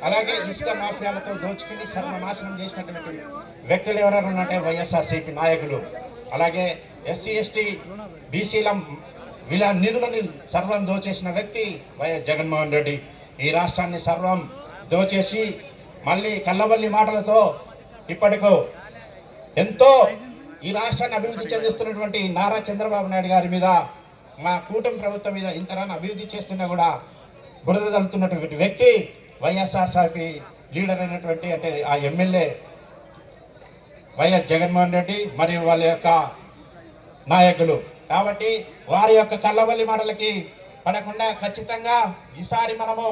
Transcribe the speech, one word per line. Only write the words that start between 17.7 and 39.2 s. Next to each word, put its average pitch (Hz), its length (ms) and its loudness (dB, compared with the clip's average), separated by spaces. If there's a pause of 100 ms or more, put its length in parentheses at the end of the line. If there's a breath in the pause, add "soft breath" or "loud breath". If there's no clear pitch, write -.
ఇప్పటికో 202 380 4 (1120)
ఎంతో 240 280 8 (760)
ఈ 185 40 -4 (100)
రాష్ట్రాన్ని 226 380 -2
అభివృద్ధి 226 340 -6
చెందిస్తున్నటువంటి 220 680 -2 (180)
నారా 202 200 2 (100)
చంద్రబాబు 202 440 -2
నాయుడు 180 220 0
గారి 180 200 4
మీద, 180 120 2 (800)
మా 180 80 0 (160)
కూటమి 220 340 -2
ప్రభుత్వం 202 360 -4
మీద 190 100 -6 (120)
ఇంతరాన్ని 190 380 -6
అభివృద్ధి 202 360 -8
చేస్తున్నా 185 380 -6
కూడా 170 160 2 (760)
బురద 202 280 2
చల్లుతున్నటువంటి 180 680 0
వ్యక్తి 240 280 6 (520)
వైఎస్ఆర్సీపీ 180 840 2 (480)
లీడర్ 185 300 -2
అయినటువంటి 175 500 -4
అంటే 165 160 -4 (220)
ఆ - 20 4 (140)
ఎమ్మెల్యే 180 380 2 (1700)
వైఎస్ 170 340 4
జగన్మోహన్ 175 460 4
రెడ్డి 185 200 -2 (220)
మరియు 170 280 2
వాళ్ళ 165 240 4
యొక్క 165 160 0 (1200)
నాయకులు. 170 440 6 (340)
కాబట్టి 202 400 0 (420)
వారి 220 240 8
యొక్క 208 180 6 (100)